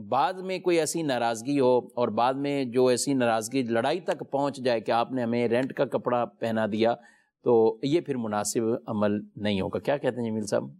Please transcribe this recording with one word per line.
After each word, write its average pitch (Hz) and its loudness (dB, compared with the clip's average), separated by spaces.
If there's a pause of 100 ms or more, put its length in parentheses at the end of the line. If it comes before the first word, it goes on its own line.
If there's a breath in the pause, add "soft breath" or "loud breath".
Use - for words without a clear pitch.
بعد 139 0
میں 185 -6
کوئی 175 2
ایسی 156 -2
ناراضگی 120 0
ہو 127 6 (140)
اور 120 0
بعد 117 2
میں 139 -2
جو 127 4
ایسی 127 2
ناراضگی 120 0
لڑائی 120 0
تک 156 -6
پہنچ 139 -2
جائے 123 0
کہ 113 -4
آپ 117 0
نے 131 -2
ہمیں 120 0
rent 120 0
کا 147 0
کپڑا 120 0
پہنا 110 -2
دیا، 110 2 (480 soft breath)
تو 113 4
یہ 143 0
پھر 139 -4
مناسب 107 -2 (240)
عمل 107 0 (260)
نہیں 101 0
ہوگا۔ 92 -4
کیا 143 -2
کہتے 127 -2
ہیں 117 -4
جمیل 110 -4
صاحب؟ 117 0 (160)